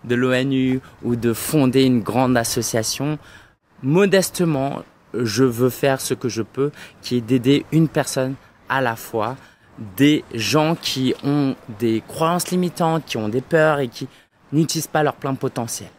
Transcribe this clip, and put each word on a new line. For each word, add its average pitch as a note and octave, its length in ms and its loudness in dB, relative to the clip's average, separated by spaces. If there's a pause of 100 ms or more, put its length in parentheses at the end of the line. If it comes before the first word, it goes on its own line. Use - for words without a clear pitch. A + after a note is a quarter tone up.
de A#2+ 100 0
l'onu C3 640 0 (240)
ou A#2+ 120 0
de A#2 180 0
fonder C3 500 2
une B2 180 4
grande B2 340 0
association. B2 840 -2 (640)
Modestement, E3 960 2 (320)
je A#2 300 0
veux B2 260 2
faire C3+ 320 0
ce C3 140 -4
que A#2 140 -6
je A2 120 -4
peux, C#3 300 -4 (320)
qui B2 140 -2
est A#2+ 40 0
d'aider B2+ 500 2
une D#3+ 160 4
personne C3+ 460 -2 (360)
à C3+ 120 0
la A#2 140 -2
fois, A2+ 400 -4 (600)
des D3 280 4 (100)
gens D3+ 400 0
qui - 400 -2 (100)
ont C#3+ 320 0 (220)
des A2+ 300 0
croyances E3+ 420 -2
limitantes, E3 560 0
qui - 120 -8
ont G#2+ 120 -4
des B2+ 120 -2
peurs D#3 360 2
et C3+ 100 -2
qui C3 200 -12 (440)
n'utilisent D#3 360 0
pas D3+ 160 0
leur C3+ 100 2
plein C3+ 220 -6
potentiel. A#2+ 640 -6